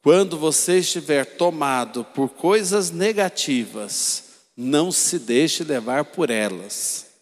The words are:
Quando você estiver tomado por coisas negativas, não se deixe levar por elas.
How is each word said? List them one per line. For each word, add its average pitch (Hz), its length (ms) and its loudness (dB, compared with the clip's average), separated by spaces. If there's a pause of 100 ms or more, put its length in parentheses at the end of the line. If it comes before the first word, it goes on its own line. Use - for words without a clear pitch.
Quando 185 340 6
você 160 420 2
estiver 151 460 0
tomado 131 760 -2
por 135 260 -2
coisas 190 640 0
negativas, 156 1300 -2 (300)
não 147 360 0
se - 260 -2
deixe 139 460 0
levar 135 420 -2
por 156 240 -2
elas. 101 760 -4 (160)